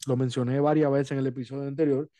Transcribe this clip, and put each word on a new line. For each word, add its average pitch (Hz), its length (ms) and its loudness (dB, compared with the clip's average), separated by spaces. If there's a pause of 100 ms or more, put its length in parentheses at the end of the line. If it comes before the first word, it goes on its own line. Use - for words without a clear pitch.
lo 127 100 0
mencioné 127 440 0
varias 151 320 4
veces 139 200 0
en 139 60 -2
el 131 80 0
episodio 131 420 -6
anterior. 147 400 0 (120)